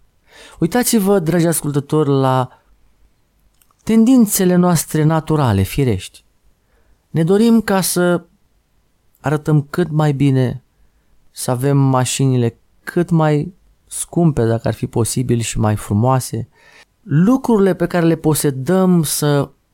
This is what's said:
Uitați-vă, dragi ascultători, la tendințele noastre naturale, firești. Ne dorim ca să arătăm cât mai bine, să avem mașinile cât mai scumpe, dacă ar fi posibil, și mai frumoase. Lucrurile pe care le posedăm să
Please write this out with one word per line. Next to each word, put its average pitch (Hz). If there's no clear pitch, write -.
Uitați-vă, 202
dragi 165
ascultători, 147
la 131
tendințele 220
noastre 175
naturale, 151
firești. 117
Ne 160
dorim 220
ca 196
să 175
arătăm 151
cât 165
mai 151
bine, 131
să -
avem 135
mașinile 127
cât 175
mai 156
scumpe, 147
dacă 113
ar 110
fi -
posibil, 120
și -
mai 107
frumoase. 120
Lucrurile 196
pe 175
care 170
le 165
posedăm 160
să 143